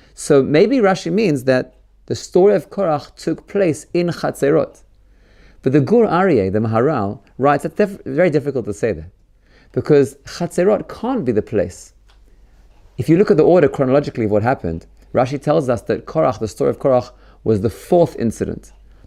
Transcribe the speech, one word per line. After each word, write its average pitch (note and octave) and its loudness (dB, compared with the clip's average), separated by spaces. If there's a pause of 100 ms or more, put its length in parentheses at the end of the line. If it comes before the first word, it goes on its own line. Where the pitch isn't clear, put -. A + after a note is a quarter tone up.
(140)
So C#3 2
maybe F3+ 2
Rashi F#3+ 0
means E3+ 0
that B2+ -2 (300)
the A#2+ -4
story G3 2
of E3+ -4
Korach D#3+ -4
took - -8
place F#3+ -2
in F3 0
Chatzerot. D3 -2 (800)
But C3 0
the D3 4
Gur G#3+ 2
Aryeh, D#3 0
the G#2 0
Maharal, A2+ -2 (160)
writes, C#3+ 0
it's D#3+ -8
def-, F3+ -4
very D#3 0
difficult C3+ -2
to G#2 -6
say A2+ -4
that. D#2+ -8 (640)
Because C3+ 2
Chatzerot - -2
can't B3 -6
be B2 -2
the G#2 0
place. - -6 (1040)
If B2 -8
you E3 4
look G#3 4
at F#3 4
the D3+ 4
order E3 4
chronologically C3+ 0
of G2+ -2
what G#2 0
happened, G2 -4 (280)
Rashi B2+ -2
tells D3+ 0
us A#2 -2
that - -4
Korach, D3+ -2
the A2 -6
story C#3 -2
of A#2+ -6
Korach, B2+ 0 (320)
was A2 0
the A2 0
fourth - 0
incident, G#2 -6 (340)